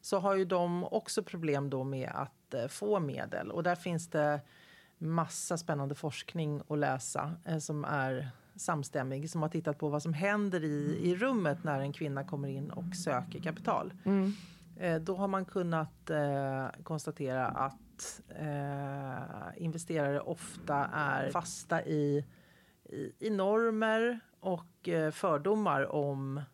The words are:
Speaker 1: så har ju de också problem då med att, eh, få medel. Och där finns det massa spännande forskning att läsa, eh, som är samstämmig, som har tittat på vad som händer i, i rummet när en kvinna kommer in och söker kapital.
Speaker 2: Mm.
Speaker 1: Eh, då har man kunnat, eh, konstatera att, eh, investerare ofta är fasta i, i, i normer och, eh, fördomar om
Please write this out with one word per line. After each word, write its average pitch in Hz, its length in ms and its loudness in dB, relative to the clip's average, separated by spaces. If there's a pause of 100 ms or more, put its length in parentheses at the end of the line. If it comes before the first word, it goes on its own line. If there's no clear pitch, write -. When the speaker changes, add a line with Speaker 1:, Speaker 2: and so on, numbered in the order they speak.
Speaker 1:
så - 180 0
har 196 160 4
ju 190 100 4
de 175 400 2
också - 380 0
problem 147 480 0
då 131 140 0
med 131 300 -4
att, - 400 -6
eh, 123 140 0
få 208 320 0
medel. 135 500 -2
Och 170 120 -2
där 175 120 4
finns 170 360 -2
det 147 300 4 (580)
massa 165 600 0
spännande 143 360 -2
forskning 147 760 -4
att 151 100 0
läsa, 143 540 0 (120)
eh, 165 140 0
som 147 260 -2
är 135 440 0 (280)
samstämmig, 143 720 -2
som 165 120 0
har 151 60 0
tittat 151 300 -2
på 151 100 0
vad 147 140 0
som 160 100 0
händer 190 520 2
i, 147 380 0
i 175 140 4
rummet 208 480 2
när 143 160 2
en 139 120 -2
kvinna 139 320 -4
kommer 139 240 -4
in 135 220 -4
och 180 260 -6
söker - 440 -2
kapital. 165 520 -2 (120)
Speaker 2:
Mm. 196 280 4 (440)
Speaker 1:
Eh, 170 200 0
då 165 200 -2
har 196 120 0
man 190 160 0
kunnat, 170 680 -2
eh, 139 560 2 (160)
konstatera 139 680 -2
att, - 800 -4
eh, 139 1300 -6
investerare 156 580 0
ofta - 540 -4 (200)
är 139 360 2
fasta 170 540 -2
i, 147 400 2 (600)
i, - 340 -8
i 220 120 -2
normer 220 880 2 (200)
och, - 480 -4
eh, 160 220 4
fördomar 165 800 4
om 139 480 0 (140)